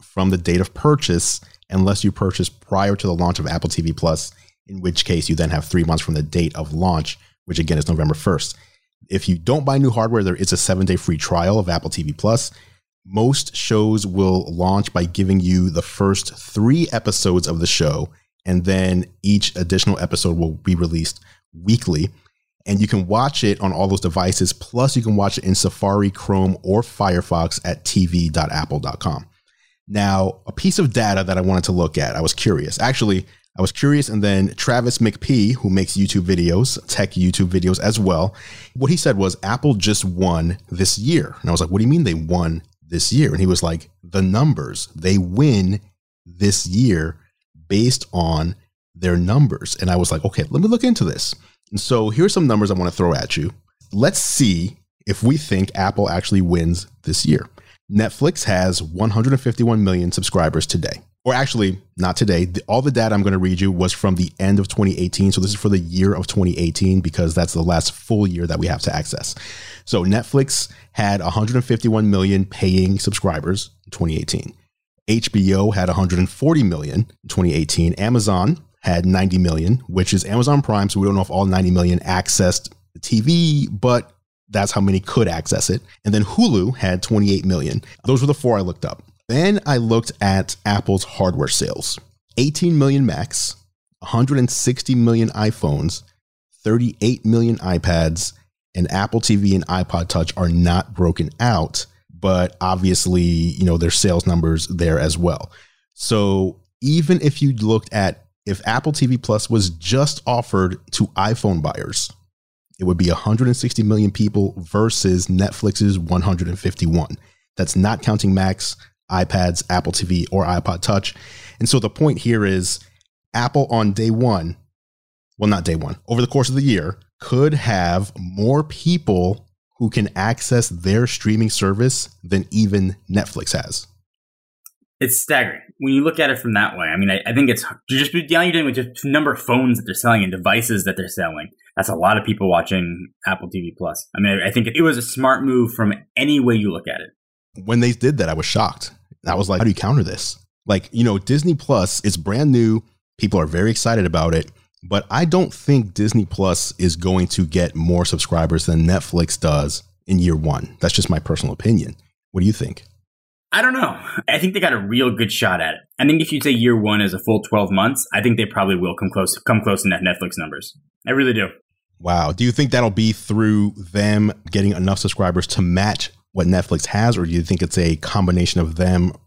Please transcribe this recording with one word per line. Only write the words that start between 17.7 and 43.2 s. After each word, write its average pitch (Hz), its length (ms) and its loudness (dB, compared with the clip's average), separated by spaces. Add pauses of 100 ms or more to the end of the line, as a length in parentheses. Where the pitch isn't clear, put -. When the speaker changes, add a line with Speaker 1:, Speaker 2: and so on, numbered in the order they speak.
Speaker 1:
and 90 180 2
then 92 420 0 (180)
each 101 320 2
additional 90 420 0
episode 85 400 -2
will 80 140 -2
be 87 240 -2
released 82 420 -2 (340)
weekly. 90 580 -2 (540)
And 101 160 0
you 104 60 2
can 95 220 0
watch 123 340 0
it 101 180 0
on 95 120 -2
all 95 160 0
those 95 120 0
devices, 92 520 0
plus 127 440 -2
you 120 60 2
can 107 140 2
watch 98 200 0
it - 60 -6
in 95 140 0
Safari, 101 560 0
Chrome, 95 500 0
or 101 200 0
Firefox 87 840 -2
at 85 200 -6
T 92 220 2
V 85 220 0
dot 78 240 -2
apple 73 260 -4
dot 69 220 -8
com. 71 260 -6 (600)
Now, 98 580 0
a - 60 -12
piece - 260 -2
of 143 140 2
data 101 320 0
that 92 120 -2
I 92 40 0
wanted 92 240 2
to 92 80 0
look 85 260 0
at, 65 160 -2
I 73 60 -4
was 80 120 0
curious. 78 460 -2
Actually, 107 480 0 (320)
I 92 40 0
was 92 100 0
curious, 143 360 0
and 107 140 -2
then 98 320 2
Travis 120 440 0
McPee, 113 560 2
who 107 160 -2
makes 95 260 0
YouTube 98 260 0
videos, 87 640 2
tech - 280 -4
YouTube 90 340 2
videos 90 320 0
as 104 180 0
well, 92 340 0 (420)
what - 180 0
he - 40 2
said 127 200 0
was, 95 260 0
"Apple 123 320 0
just 101 300 0
won 87 520 0 (140)
this 92 280 0
year." 143 420 0
And - 100 -2
I - 20 2
was 82 80 2
like, 85 100 -2
"What 95 80 0
do 110 60 2
you 123 60 4
mean 160 140 4
they 90 100 0
won 82 480 -2 (260)
this 82 240 -2
year?" 135 180 4